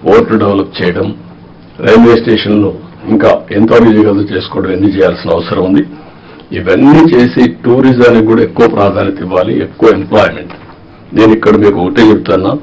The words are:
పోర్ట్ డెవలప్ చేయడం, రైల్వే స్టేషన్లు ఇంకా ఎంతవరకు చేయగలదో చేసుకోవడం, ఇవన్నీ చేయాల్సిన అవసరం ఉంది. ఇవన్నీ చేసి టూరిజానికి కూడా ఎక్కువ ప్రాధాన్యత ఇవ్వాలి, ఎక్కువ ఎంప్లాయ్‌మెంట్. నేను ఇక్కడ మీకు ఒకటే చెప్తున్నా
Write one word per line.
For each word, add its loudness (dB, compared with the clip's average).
పోర్ట్ 2
డెవలప్ -2
చేయడం, -4
రైల్వే 4
స్టేషన్లు -2
ఇంకా 0
ఎంతవరకు 4
చేయగలదో 0
చేసుకోవడం, -8
ఇవన్నీ -2
చేయాల్సిన -2
అవసరం -4
ఉంది. 0
ఇవన్నీ 4
చేసి 0
టూరిజానికి 2
కూడా 2
ఎక్కువ 0
ప్రాధాన్యత -2
ఇవ్వాలి, -2
ఎక్కువ -2
ఎంప్లాయ్‌మెంట్. -4
నేను 4
ఇక్కడ 0
మీకు 2
ఒకటే 0
చెప్తున్నా -2